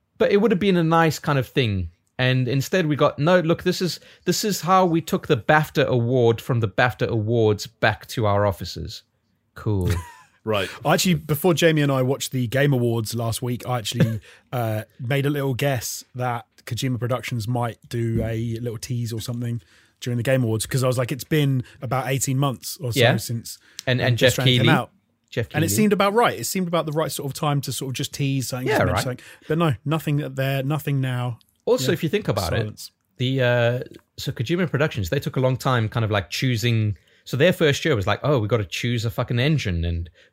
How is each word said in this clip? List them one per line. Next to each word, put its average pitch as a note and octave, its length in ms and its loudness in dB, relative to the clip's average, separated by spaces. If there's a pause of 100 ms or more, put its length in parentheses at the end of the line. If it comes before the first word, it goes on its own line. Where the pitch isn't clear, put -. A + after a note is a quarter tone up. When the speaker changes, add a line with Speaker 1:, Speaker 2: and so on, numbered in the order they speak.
(180)
Speaker 1:
But - 140 2
it G3+ 60 6
would G#3+ 140 4
have F#3 80 2
been F#3+ 180 4
a F3 60 4
nice E3 360 4
kind D3 200 0
of B2 80 -2
thing. G2 420 -2 (280)
And B2+ 300 2
instead C#3 380 0
we D3+ 100 0
got, C#3+ 240 2
"No, F3 200 4
look, E3 240 0
this F#3 180 -2
is, F3 180 -2 (260)
this - 200 0
is G3 160 -2
how F#3 240 4
we E3 160 2
took - 260 -4
the D3 100 2
bafta D3+ 500 2
award A#2 520 4
from A#2+ 200 -2
the A2 80 2
bafta A#2+ 400 0
awards A2 600 2
back - 400 -2
to A2+ 180 -2
our G2+ 200 2
offices." F2 580 -6 (520)
Cool. F#2+ 400 -2
<laughs> F2 60 -4 (420)
Speaker 2:
Right. G2+ 240 -2 (160)
Speaker 3:
Actually, F3+ 300 2
before D#3 400 0
Jamie D#3+ 300 4
and C#3 80 2
I C3 100 2
watched - 300 -2
the B2+ 160 -2
Game C3+ 260 2
Awards A#2 400 0
last A2+ 300 -4
week, B2 240 -6
I B2 100 -2
actually, A2+ 440 0 (140)
Speaker 1:
<laughs> - 160 -20
Speaker 3:
uh, A2 340 -2 (140)
made C#3 280 -2
a - 20 0
little C#3 240 -2
guess C3+ 500 -4 (120)
that B2 320 -4 (180)
Kojima B2 340 -4
Productions A#2+ 480 -4
might A#2+ 300 -2 (120)
do A2+ 360 -2
a A2+ 340 -4
little A#2 200 -8
tease A#2+ 340 -6
or A2 80 -6
something A#2+ 400 -6 (380)
during A#2+ 180 -4
the A#2 60 -2
Game C3 200 2
Awards, A2 220 0
'cause B2+ 180 -2
I C3 40 0
was B2 100 0
like, B2 140 -2
"It's A2+ 120 -8
been C#3 400 0 (200)
about B2+ 240 -2
eighteen C3+ 320 -2
months C#3 420 -2
or A#2+ 100 -4
so A#2+ 80 0
Speaker 1:
Yeah. A#2+ 180 6
Speaker 3:
since - 420 -8 (260)
Speaker 1:
And, B2+ 160 0
and B2 160 2
Speaker 3:
Death - 20 -6
Speaker 1:
Jeff B2+ 120 6
Speaker 3:
Stranding B2+ 240 2
Speaker 1:
Keighley. B2 140 4
Speaker 3:
came D#3 60 6
out." B2 160 0 (380)
Speaker 1:
Jeff - 240 -4
Speaker 3:
And D3+ 100 0
it E3+ 40 2
Speaker 1:
Keighley. G3 80 0
Speaker 3:
seemed G#3+ 180 4
about G3+ 220 2
right. E3+ 240 2
It B2 60 -6
seemed F#3 220 -2
about E3 200 -2
the D3+ 60 -4
right D3+ 180 -2
sort - 180 -8
of C3 60 -8
time C#3+ 260 0
to C#3 100 -6
sort C3+ 200 -6
of - 20 -6
just C#3 180 -6
tease C3+ 360 -2
something, B2+ 200 -6
Speaker 1:
Yeah, G#4+ 120 2
Speaker 3:
just G2 80 4
mention F2+ 80 2
Speaker 1:
right. G#2+ 80 2
Speaker 3:
something. B2+ 220 -8 (220)
But D#3 120 0
no, D#3 160 2 (100)
nothing D3+ 320 -2 (160)
there, C3+ 300 -2
nothing D3 380 -2
now. B2 360 -4 (280)
Speaker 1:
Also, A3+ 260 2
Speaker 3:
Yeah. - 20 2
Speaker 1:
if - 80 -2
you D#3+ 80 0
think G#3+ 180 -2
about G2+ 220 0
Speaker 3:
Silence. G#2+ 400 -4
Speaker 1:
it, - 300 -20
the, C3 240 0
uh, B2 360 2 (380)
so - 140 -6
Kojima D#3+ 400 -2
Productions, B2+ 400 -2
they - 80 0
took - 160 -4
a - 40 0
long C3 160 2
time A#2+ 320 0
kind A2+ 160 -2
of, G#2 60 0
like, G#2 220 0
choosing. A2+ 680 0 (260)
So - 140 -4
their F3 160 6
first D3 320 2
year D3+ 100 2
was G2 120 0
like, G#2 160 2
"Oh, C#3 160 2
we G#2+ 80 0
gotta G#2+ 180 0
choose A#2+ 400 -4
a A2 60 -4
fucking B2 280 -4
engine A#2 460 0
and E2+ 240 -4 (240)